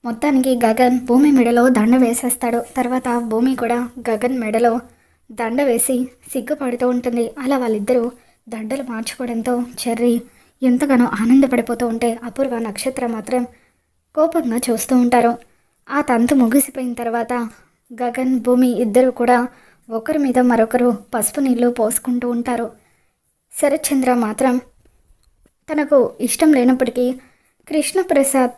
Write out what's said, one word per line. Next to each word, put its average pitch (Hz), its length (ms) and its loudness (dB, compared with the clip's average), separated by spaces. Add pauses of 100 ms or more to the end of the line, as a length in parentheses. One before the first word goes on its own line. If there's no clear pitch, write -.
మొత్తానికి 262 600 0
గగన్ 247 320 2
భూమి 262 340 4
మెడలో 240 360 4
దండ 233 280 4
వేసేస్తాడు. 240 680 0 (140)
తర్వాత 254 420 -2
భూమి 240 380 -2
కూడా 240 320 -2 (220)
గగన్ 247 280 -2
మెడలో 233 420 0 (520)
దండ 233 300 -4
వేసి 254 420 0
సిగ్గుపడుతూ 254 840 -6
ఉంటుంది. 247 500 -2
అలా 269 200 -2
వాళ్ళిద్దరూ 233 520 -2 (380)
దండలు 226 340 -8
మార్చుకోవడంతో 240 800 -6
చెర్రీ 233 600 -2 (400)
ఎంతగానో 254 420 2
ఆనందపడిపోతూ 240 840 2
ఉంటే, 233 380 -2
అపూర్వ, 254 340 -4
నక్షత్ర 240 480 -6
మాత్రం 233 400 -4 (680)
కోపంగా 302 440 0 (120)
చూస్తూ 233 260 0
ఉంటారు. 240 420 4 (520)
ఆ 277 100 -2
తంతు 247 340 2
ముగిసిపోయిన 254 580 2
తర్వాత 233 400 -4 (680)
గగన్, 254 380 -2
భూమి 247 280 4
ఇద్దరు 240 420 2
కూడా 247 380 2 (420)
ఒకరి 226 280 -4
మీద 262 200 2
మరొకరు 240 600 2 (160)
పసుపు 226 260 -2
నీళ్లు 247 280 2
పోసుకుంటూ 240 640 -2
ఉంటారు. 233 400 -4 (920)
శరత్చంద్ర 277 540 0
మాత్రం 240 460 0 (1120)
తనకు 294 480 2
ఇష్టం 311 320 2
లేనప్పటికీ 247 600 2 (560)
కృష్ణప్రసాద్ 294 880 0